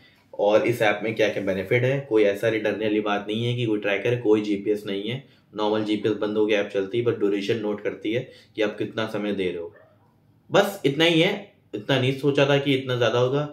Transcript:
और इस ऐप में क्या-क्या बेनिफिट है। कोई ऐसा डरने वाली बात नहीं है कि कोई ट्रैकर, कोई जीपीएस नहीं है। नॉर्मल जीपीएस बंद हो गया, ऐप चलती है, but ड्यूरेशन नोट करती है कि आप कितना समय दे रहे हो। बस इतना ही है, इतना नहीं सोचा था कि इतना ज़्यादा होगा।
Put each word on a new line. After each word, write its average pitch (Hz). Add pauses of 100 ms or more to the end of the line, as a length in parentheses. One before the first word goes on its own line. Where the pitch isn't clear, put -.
(340)
और 104
इस 117
ऐप 104
में 113
क्या-क्या 104
बेनिफिट 98
है। 135
कोई 110
ऐसा 101
डरने 107
वाली 107
बात 101
नहीं 110
है 120
कि 123
कोई 107
ट्रैकर, 104
कोई 110
जीपीएस 104
नहीं 101
है। 135 (320)
नॉर्मल 107
जीपीएस 107
बंद 104
हो 107
गया, 104
ऐप 101
चलती 98
है, 117
but 107
ड्यूरेशन 101
नोट 104
करती 101
है 123 (280)
कि 107
आप 104
कितना 110
समय 104
दे 95
रहे 87
हो। 85 (760)
बस 202
इतना 147
ही 165
है, 202 (220)
इतना 131
नहीं 127
सोचा 143
था 143
कि 139
इतना 127
ज़्यादा 117
होगा। 139